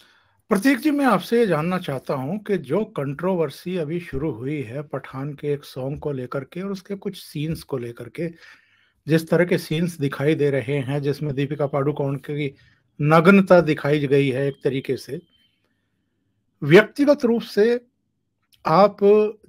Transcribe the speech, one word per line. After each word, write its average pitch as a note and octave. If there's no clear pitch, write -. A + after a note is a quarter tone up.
प्रतीक A3+
जी, D4+
मैं C#4+
आपसे A3+
ये A#3+
जानना F3
चाहता D3+
हूं C#3+
कि G3+
जो D3+
कंट्रोवर्सी E3
अभी E3
शुरू E3
हुई C3+
है A#2+
पठान C#3
के D3
एक C#3+
सॉन्ग C3+
को D3
लेकर C3
के F3
और G3
उसके G3
कुछ G3
सीन्स D#3
को -
लेकर A#2+
के, D#3+
जिस E3
तरह E3+
के F3
सीन्स F3
दिखाई C#3+
दे C#3+
रहे C3+
हैं C#3
जिसमें D3
दीपिका C#3+
पादुकोण C#3+
की C#3+
नग्नता F3
दिखाई D3+
गई C#3
है C3
एक C#3
तरीके C3
से, C3+
व्यक्तिगत A#3
रूप A#3
से A#3+
आप G3